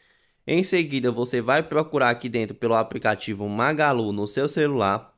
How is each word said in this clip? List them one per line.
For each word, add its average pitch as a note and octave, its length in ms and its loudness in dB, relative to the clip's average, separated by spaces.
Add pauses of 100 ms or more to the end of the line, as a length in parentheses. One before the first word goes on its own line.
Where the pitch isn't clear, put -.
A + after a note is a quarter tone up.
(480)
Em E3+ 160 2
seguida, C#3+ 480 0
você A#2+ 300 -2
vai C3+ 220 2
procurar D3 480 0
aqui A#2+ 180 -4
dentro A2 260 -4
pelo A#2 200 0
aplicativo G#2+ 720 -2
Magalu B2 640 0
no G#2 160 -2
seu C3+ 200 0
celular. C3 720 0